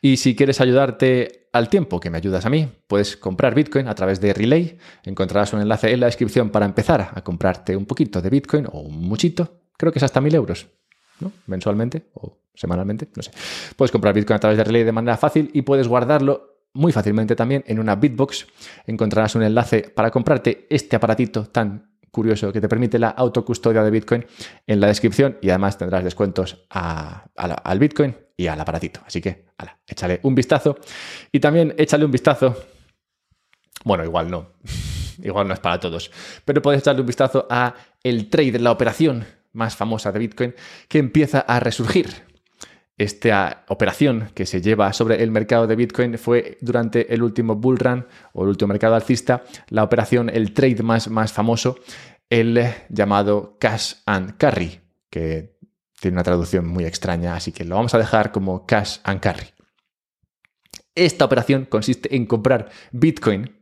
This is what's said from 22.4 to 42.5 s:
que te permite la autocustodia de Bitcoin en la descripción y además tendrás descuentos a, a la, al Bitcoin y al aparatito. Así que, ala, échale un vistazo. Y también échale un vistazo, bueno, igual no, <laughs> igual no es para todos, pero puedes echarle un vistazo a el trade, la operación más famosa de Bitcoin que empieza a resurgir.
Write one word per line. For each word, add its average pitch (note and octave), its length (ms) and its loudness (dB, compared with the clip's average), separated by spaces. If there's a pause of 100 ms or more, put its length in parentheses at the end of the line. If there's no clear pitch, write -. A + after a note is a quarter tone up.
que G#2+ 80 -2
te G2+ 80 -2
permite A#2 280 0
la A#2 120 2
autocustodia A#2 760 0
de G#2+ 80 2
Bitcoin A#2 340 0 (420)
en G#2+ 120 2
la G2+ 80 6
descripción A2 540 2
y F#2 80 0
además F#2+ 280 0
tendrás F2+ 240 -2
descuentos F#2 680 -4
a, E2 560 -8 (100)
a - 140 -8
la, E2 60 -6
al - 220 -4
Bitcoin C#3+ 380 2 (220)
y F2 100 -2
al D#2 100 -4
aparatito. D#2+ 480 -8
Así - 140 -8
que, F2 280 -8 (100)
ala, - 280 -20
échale - 380 -6
un C3+ 100 2
vistazo. C#3 440 2 (560)
Y C3 80 2
también D3+ 360 2
échale D3 280 4
un C#3+ 60 0
vistazo, B2+ 440 2 (1300)
bueno, F#2 220 0
igual E2+ 260 -2
no, E2+ 220 -10 (320)
<laughs> - 380 -8
igual G2 220 -2
no F#2+ 100 -4
es - 40 -14
para F2 180 -2
todos, E2+ 320 -8 (360)
pero C#3+ 160 2
puedes C#3+ 180 2
echarle C3+ 220 2
un B2 60 -2
vistazo C3 420 0
a B2 260 0 (260)
el A#2 280 -2
trade, B2+ 300 2
la A#2+ 120 4
operación A#2+ 540 0 (260)
más A2+ 240 -6
famosa G#2+ 380 -4
de G#2 60 -2
Bitcoin A#2+ 360 -4 (320)
que D#3 120 2
empieza C#3 400 2
a B2 200 0
resurgir. - 640 -2 (760)